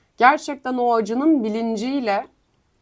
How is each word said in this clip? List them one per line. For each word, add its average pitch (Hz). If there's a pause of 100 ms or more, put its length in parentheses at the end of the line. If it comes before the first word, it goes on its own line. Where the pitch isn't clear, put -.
(180)
gerçekten 269
o 240
acının 240
bilinciyle, 226 (540)